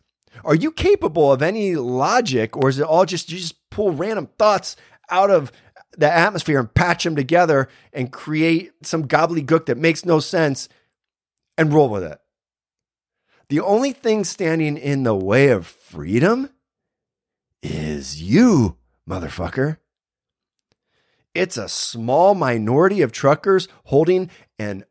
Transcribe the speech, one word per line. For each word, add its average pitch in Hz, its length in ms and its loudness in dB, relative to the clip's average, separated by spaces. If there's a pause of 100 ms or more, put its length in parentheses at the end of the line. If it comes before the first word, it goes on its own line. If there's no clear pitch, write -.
(460)
Are - 100 2
you 262 160 -2
capable 165 600 2
of 131 80 0
any 196 340 -2
logic, 131 800 -2
or 131 140 2
is 131 80 -2
it 147 80 -2
all 160 180 2
just, 170 280 -4
you 175 80 -10
just - 320 -14
pull 208 200 -2
random 175 460 -6
thoughts 208 380 0 (340)
out 190 220 2
of 151 200 2 (460)
the 151 120 4
atmosphere 170 500 0
and 117 120 -4
patch 175 320 0
them 165 120 -2
together 147 520 2 (240)
and 127 220 -8
create 165 580 -2 (120)
some 160 240 -4
gobbledygook 160 580 0
that 120 140 -2
makes 160 260 0
no 165 140 2
sense 151 500 -2 (880)
and 156 160 2
roll 147 160 4
with 101 140 -6
it? 78 160 -12 (1300)
The 143 100 0
only 220 320 0
thing 220 320 -2
standing 160 540 -2
in 143 240 -2
the 113 140 2
way 104 340 2
of 95 160 0
freedom 127 840 -2 (1120)
is 76 580 -8
you, 131 560 2 (320)
motherfucker. 95 680 -6 (1600)
It's 180 240 -4
a 104 100 -8
small 139 680 0
minority 143 640 0
of 123 100 0
truckers 180 560 0 (180)
holding 170 440 2 (300)
an 104 320 -10